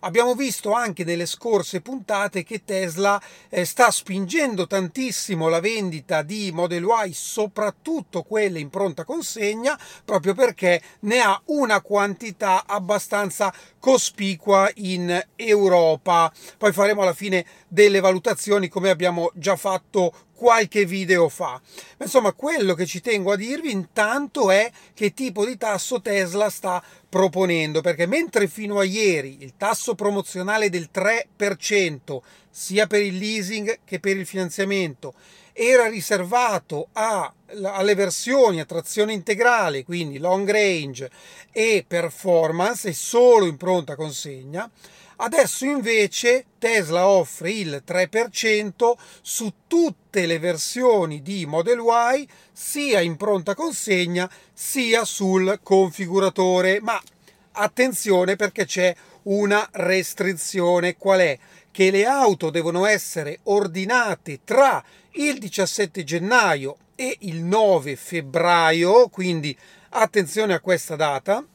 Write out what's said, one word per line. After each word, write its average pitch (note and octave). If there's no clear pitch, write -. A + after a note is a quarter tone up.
Abbiamo A#3+
visto A3+
anche G#3+
nelle E3+
scorse G3
puntate G3+
che G#3+
Tesla, F#3+
eh, F3+
sta A#3
spingendo G3
tantissimo F#3+
la E3
vendita E3+
di G3
Model F3
Y, F#3
soprattutto G#3
quelle G3+
in D3
pronta F3+
consegna, A#3+
proprio F#3+
perché F3+
ne A3+
ha G#3
una B3
quantità G3+
abbastanza G3+
cospicua G3
in F3+
Europa. F3+
Poi G#3
faremo G3+
alla F3+
fine F#3
delle G3
valutazioni, F#3+
come F#3
abbiamo F3
già F3+
fatto F#3
qualche A3
video F3
fa. C#3
Ma -
insomma, A#3+
quello C4
che E3
ci E3+
tengo G3+
a G#3
dirvi C#4
intanto A3
è G#3
che G#3
tipo G#3+
di B3
tasso G#3+
Tesla G3+
sta F3+
proponendo, F3
perché E3+
mentre A#3
fino G#3
a G3
ieri F3+
il C3
tasso A3
promozionale G3+
del E3+
tre G#3+
per G3+
cento, D3+
sia G3
per G#3
il F#3+
leasing G#3
che F3+
per G3
il F#3+
finanziamento, F#3
era A#3+
riservato G3+
a, G#3+
alle G3
versioni G3+
a D#3
trazione G#3
integrale, G3+
quindi D#3+
long F#3+
range D#3
e A3
performance, E3+
e E3+
solo A#3
in D#3
pronta E3
consegna, D3
adesso B3
invece A#3+
Tesla F#3
offre F3+
il D#3
tre F3+
per A3+
cento G#3+
su -
tutte C#4
le E3
versioni F3
di F3+
Model E3+
Y, A#3
sia C#4+
in E3+
pronta G3
consegna F#3
sia A#3
sul F#3+
configuratore. F#3
Ma A3
attenzione, G#3
perché G3
c'è F3+
una G3+
restrizione. F3+
Qual F#3+
è? D#3
Che F#3
le G3
auto A3+
devono E3+
essere E3+
ordinate G3
tra A#3+
il C#4+
diciassette F#3+
gennaio E3
e B3+
il E3
nove F3
febbraio, E3+
quindi E3
attenzione G#3
a D#3+
questa F3
data D#3